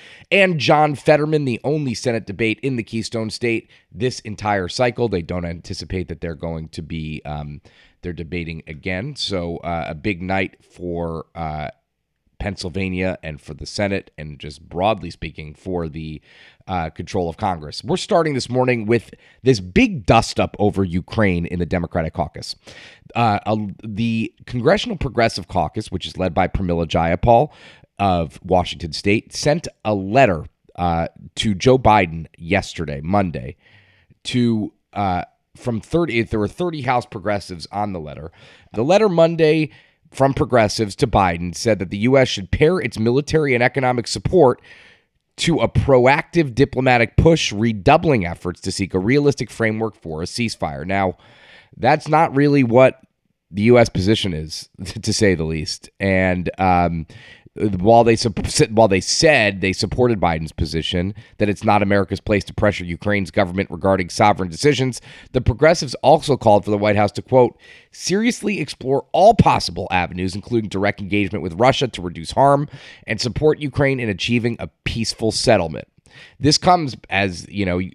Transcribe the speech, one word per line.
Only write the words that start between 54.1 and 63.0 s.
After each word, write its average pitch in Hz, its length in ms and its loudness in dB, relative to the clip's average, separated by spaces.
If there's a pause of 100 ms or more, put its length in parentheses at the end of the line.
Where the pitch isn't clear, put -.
is, 78 340 -10 (140)
<laughs> - 0 - (180)
to 110 100 -2
say 101 220 4
the 80 120 -2
least. 80 440 -8 (100)
And, 92 480 0 (120)
um, 87 480 2 (480)
while 107 480 4
they 113 120 4
sup-, - 560 0
while 110 160 6
they 95 120 2
said 107 640 2
they 95 120 0
supported 117 460 0
Biden's 80 320 -2
position 87 640 -4 (240)
that 104 120 0
it's 101 140 -4
not 104 200 4
America's 101 360 0
place 104 260 0
to - 100 -18
pressure 101 280 0
Ukraine's 92 460 -4